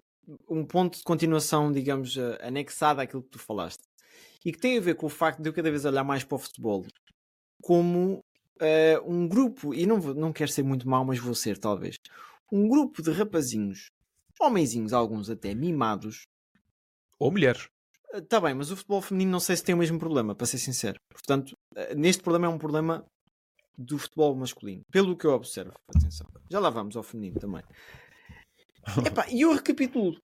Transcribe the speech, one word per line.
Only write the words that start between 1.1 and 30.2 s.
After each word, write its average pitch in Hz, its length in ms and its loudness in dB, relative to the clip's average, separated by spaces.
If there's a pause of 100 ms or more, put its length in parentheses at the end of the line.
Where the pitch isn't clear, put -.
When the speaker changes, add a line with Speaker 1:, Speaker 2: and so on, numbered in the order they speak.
Speaker 1:
digamos, 135 460 -2
eh, 120 240 -4
anexado 139 600 0
àquilo 131 220 -6
que - 60 -20
tu 98 100 -20
falaste. 95 440 -8 (600)
E 165 80 -2
que - 80 -12
tem 247 180 2
a 220 40 0
ver 175 140 0
com - 100 -6
o 151 40 -4
facto 156 320 -2
de 156 80 -6
eu 156 40 -6
cada 160 160 0
vez 147 160 -2
olhar 135 180 2
mais 139 200 -2
para - 120 -6
o 131 40 -6
futebol 104 460 -4 (760)
como, 175 580 2 (420)
eh, 160 440 6
um 175 220 0
grupo, 202 460 0
e 165 120 0
não 214 160 4
vou, 139 120 -4
não 156 200 -2
quero 147 180 -2
ser 143 120 0
muito 131 240 -2
mau, 131 180 4
mas 131 140 0
vou 120 160 -4
ser, 101 220 -4
talvez, 95 380 -4 (560)
um 208 160 4
grupo 262 340 2
de 160 100 0
rapazinhos, 127 760 -2 (520)
homenzinhos, 123 540 2
alguns 110 360 0
até 101 260 -8
mimados. 113 680 -2 (960)
Speaker 2:
Ou 139 120 2
mulheres. 147 360 2 (460)
Speaker 1:
Eh, 202 80 -8
tá 214 180 2
bem, 160 140 2
mas 143 160 -4
o 190 80 -6
futebol 196 240 -2
feminino 190 300 0
não 180 80 0
sei 175 160 0
se 170 80 -4
tem 185 100 2
o 175 40 4
mesmo 165 200 2
problema, 139 380 0
para 120 100 -4
ser 123 140 -4
sincero. 120 380 -4 (140)
Portanto, - 420 -2 (220)
eh, - 200 -6
neste 175 260 2
problema 170 240 2
é 170 40 2
um 165 100 -4
problema 156 440 -2 (760)
do 135 200 -8
futebol 147 380 0
masculino, 113 460 -10 (100)
pelo 185 260 2
que - 80 -6
eu 151 60 6
observo. 107 420 -4 (220)
Atenção. - 320 2 (240)
Já 196 80 0
lá 180 100 4
vamos 107 260 -4
ao 113 80 -4
feminino 107 360 -8
também. 101 240 -8 (1200)
Speaker 3:
<laughs> 110 280 0
Speaker 1:
Epá, - 180 -2
e 240 120 0
eu 320 120 6
recapitulo. 254 720 0